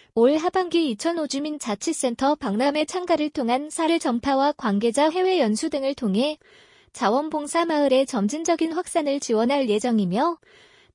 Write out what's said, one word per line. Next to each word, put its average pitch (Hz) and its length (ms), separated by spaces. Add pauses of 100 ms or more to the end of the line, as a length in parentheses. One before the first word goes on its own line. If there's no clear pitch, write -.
(140)
올 254 220
하반기 339 540
이천오 311 360
주민자치센터 277 1080
박람회 277 480
참가를 330 460
통한 262 380
사례 330 300
전파와 269 540
관계자 233 580
해외 370 280
연수 226 320
등을 277 240
통해 247 440 (540)
자원봉사 294 720
마을의 277 420
점진적인 320 680
확산을 294 480
지원할 247 480
예정이며 220 680 (560)